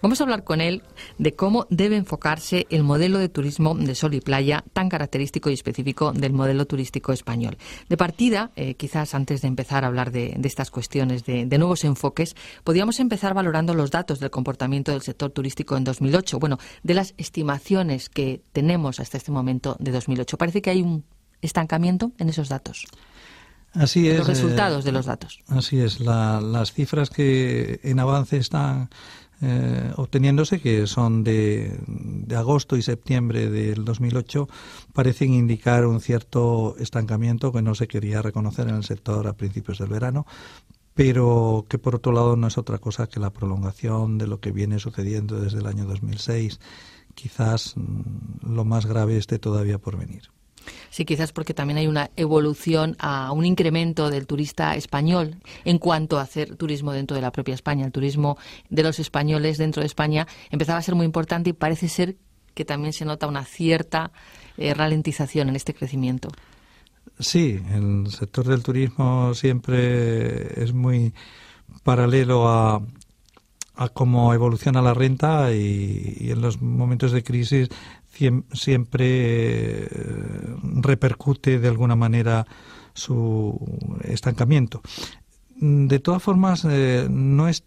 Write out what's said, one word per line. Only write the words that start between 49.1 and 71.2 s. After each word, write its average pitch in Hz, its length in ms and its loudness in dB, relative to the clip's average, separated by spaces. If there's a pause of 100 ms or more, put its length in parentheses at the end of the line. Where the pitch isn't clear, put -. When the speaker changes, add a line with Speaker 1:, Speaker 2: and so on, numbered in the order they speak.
Speaker 2:
esté 104 220 -2
todavía 104 400 0
por 101 180 -8
venir. - 320 -12 (600)
Speaker 1:
Sí, - 140 -6
quizás 156 300 -2
porque 156 200 -6
también 147 240 -2
hay 156 100 2
una 151 280 0
evolución 156 840 2
a 139 360 -4
un 156 120 2
incremento 165 640 2
del 139 160 -4
turista 151 520 -2
español 156 640 0 (240)
en 175 120 4
cuanto 156 420 2
a - 20 -2
hacer 147 340 -6
turismo 147 380 -4
dentro 139 220 -4
de 135 60 -2
la 127 120 -4
propia 135 200 -4
España. 135 320 -2
El 131 60 -4
turismo 143 460 0 (320)
de 156 140 2
los 160 140 0
españoles 151 600 0
dentro 156 240 0
de 151 60 -2
España 151 380 0 (260)
empezaba 160 280 0
a - 20 -4
ser 175 140 0
muy 170 100 4
importante 165 440 -2
y 170 40 -2
parece 160 360 -2
ser 180 260 -2 (380)
que 160 100 -8
también 151 300 -4
se 156 100 -8
nota 151 240 -4
una 139 160 -6
cierta, 160 720 -2 (420)
eh, 147 180 -2
ralentización 151 760 0
en 135 80 -2
este 147 160 -6
crecimiento. 127 560 -4 (880)
Speaker 2:
Sí, 143 400 2 (140)
el 101 380 0
sector 120 360 -4
del 127 160 2
turismo 127 680 2
siempre 120 1300 0
es 117 80 0
muy 123 420 2 (680)